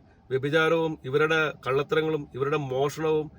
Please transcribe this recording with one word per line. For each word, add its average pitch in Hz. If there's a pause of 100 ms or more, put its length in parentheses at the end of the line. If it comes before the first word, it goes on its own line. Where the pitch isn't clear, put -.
(340)
വ്യഭിചാരവും 160 (160)
ഇവരുടെ 156 (280)
കള്ളത്തരങ്ങളും 147 (100)
ഇവരുടെ 143 (140)
മോഷണവും 151